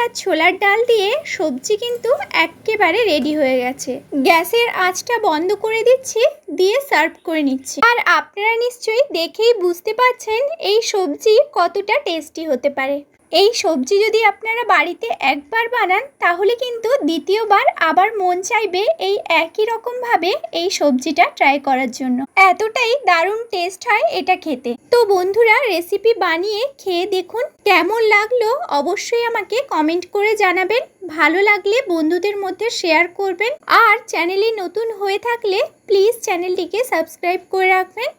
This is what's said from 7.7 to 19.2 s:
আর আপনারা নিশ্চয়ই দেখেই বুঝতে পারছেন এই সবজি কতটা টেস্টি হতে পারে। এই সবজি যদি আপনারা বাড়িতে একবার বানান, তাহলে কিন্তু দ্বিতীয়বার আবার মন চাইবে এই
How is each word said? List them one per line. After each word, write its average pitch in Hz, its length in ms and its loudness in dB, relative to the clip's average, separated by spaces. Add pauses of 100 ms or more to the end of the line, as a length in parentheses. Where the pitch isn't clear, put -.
আর 480 80 0 (200)
আপনারা 440 360 -2 (100)
নিশ্চয়ই 480 400 -2 (140)
দেখেই 370 340 2 (120)
বুঝতে 359 360 -2
পারছেন 480 400 0 (300)
এই 427 80 4 (140)
সবজি 403 420 0 (220)
কতটা 392 380 0 (120)
টেস্টি 320 440 -8
হতে 277 280 -2
পারে। 277 200 -4 (340)
এই 392 180 4 (120)
সবজি 330 420 0
যদি 440 160 2 (120)
আপনারা 453 300 -4 (120)
বাড়িতে 339 340 -2 (240)
একবার 440 320 -4 (100)
বানান, 415 300 0 (180)
তাহলে 359 300 2 (120)
কিন্তু 466 260 -4 (180)
দ্বিতীয়বার 415 580 0 (220)
আবার 359 200 4 (120)
মন 359 160 0 (120)
চাইবে 415 340 -2 (260)
এই 403 80 0 (260)